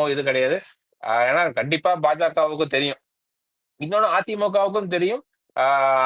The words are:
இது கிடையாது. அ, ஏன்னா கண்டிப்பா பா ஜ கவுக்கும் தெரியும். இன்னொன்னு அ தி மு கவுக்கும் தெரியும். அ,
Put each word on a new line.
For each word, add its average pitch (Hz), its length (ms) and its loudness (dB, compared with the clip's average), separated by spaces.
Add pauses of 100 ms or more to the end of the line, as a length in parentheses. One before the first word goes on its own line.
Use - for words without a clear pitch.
இது 143 140 -2
கிடையாது. 131 320 0 (480)
அ, 110 80 -4 (120)
ஏன்னா 139 180 2 (120)
கண்டிப்பா 156 420 -2
பா 151 180 0
ஜ 165 180 0
கவுக்கும் 156 400 -2
தெரியும். 139 280 -2 (800)
இன்னொன்னு 202 280 0
அ 180 120 2
தி 214 140 -8
மு 208 120 0
கவுக்கும் 196 400 0
தெரியும். 185 340 -2 (340)
அ, 131 100 0 (400)